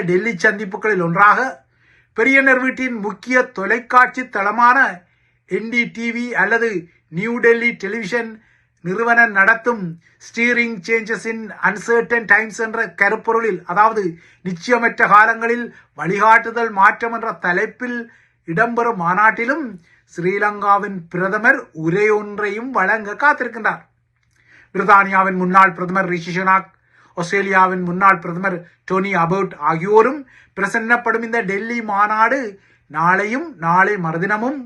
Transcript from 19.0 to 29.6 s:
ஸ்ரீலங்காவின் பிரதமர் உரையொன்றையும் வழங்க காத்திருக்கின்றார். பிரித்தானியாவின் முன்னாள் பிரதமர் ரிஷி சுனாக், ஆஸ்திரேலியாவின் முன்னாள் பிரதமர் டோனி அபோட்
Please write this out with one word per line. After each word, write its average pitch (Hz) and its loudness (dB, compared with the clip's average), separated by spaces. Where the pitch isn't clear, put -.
ஸ்ரீலங்காவின் 202 0
பிரதமர் 214 0
உரையொன்றையும் 208 -2
வழங்க 208 -2
காத்திருக்கின்றார். 233 -2
பிரித்தானியாவின் 190 4
முன்னாள் 185 4
பிரதமர் 180 -4
ரிஷி 175 -6
சுனாக், 190 0
ஆஸ்திரேலியாவின் 185 0
முன்னாள் 185 2
பிரதமர் 180 -6
டோனி 190 -2
அபோட் 180 0